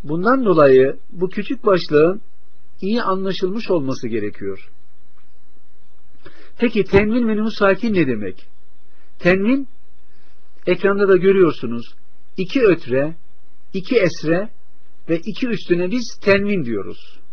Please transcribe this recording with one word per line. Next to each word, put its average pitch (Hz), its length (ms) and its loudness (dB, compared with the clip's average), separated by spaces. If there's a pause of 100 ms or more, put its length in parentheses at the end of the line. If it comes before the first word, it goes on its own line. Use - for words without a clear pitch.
Bundan 202 400 2
dolayı 139 520 6 (140)
bu 180 180 -2
küçük 214 380 -2
başlığın 170 540 4 (600)
iyi 220 220 0
anlaşılmış 190 680 -2
olması 135 380 0
gerekiyor. 104 640 -4 (1900)
Peki 220 260 2
tenvin 220 440 4
ve 214 80 2
nun 214 120 0
sakin 202 460 2
ne 165 120 4
demek? 104 400 -2 (720)
Tenvin, 208 500 2 (1000)
ekranda 196 420 2
da 196 80 6
görüyorsunuz, 165 800 2 (420)
iki 190 260 0
ötre, 151 520 2 (600)
iki 196 220 0
esre 175 520 2 (600)
ve 165 100 0
iki 214 300 -4
üstüne 180 420 0
biz 240 320 -2
tenvin 202 420 2
diyoruz. - 560 -4 (120)